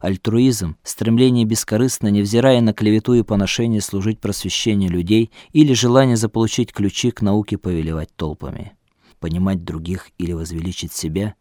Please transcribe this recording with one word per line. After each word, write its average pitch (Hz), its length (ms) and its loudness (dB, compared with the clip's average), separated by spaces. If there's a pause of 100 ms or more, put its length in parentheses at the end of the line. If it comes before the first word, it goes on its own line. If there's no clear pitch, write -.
Альтруизм, 104 840 0
стремление 120 600 2
бескорыстно, 110 640 -2
невзирая 113 520 4
на 113 120 4
клевету 107 420 2
и 117 100 4
поношение, 107 560 0
служить 101 400 -4
просвещению 101 680 -2
людей 95 420 0 (200)
или 151 200 6
желание 123 440 4
заполучить 113 560 -2
ключи 101 380 -2
к - 120 -6
науке 104 360 0
повелевать 80 560 -4
толпами? - 640 -10 (420)
Понимать 87 460 -2
других 82 520 -8
или 87 160 -4
возвеличить 82 600 -8
себя, 95 480 -4